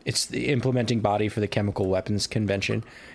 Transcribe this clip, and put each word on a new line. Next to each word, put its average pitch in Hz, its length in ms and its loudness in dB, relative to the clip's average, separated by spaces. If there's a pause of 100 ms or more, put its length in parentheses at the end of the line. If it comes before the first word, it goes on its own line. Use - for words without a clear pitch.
it's - 200 0
the - 220 -4
implementing 120 540 2
body 104 260 2
for 107 140 -2
the 104 60 2
Chemical 101 400 0
Weapons 92 400 0
Convention. 107 560 0 (320)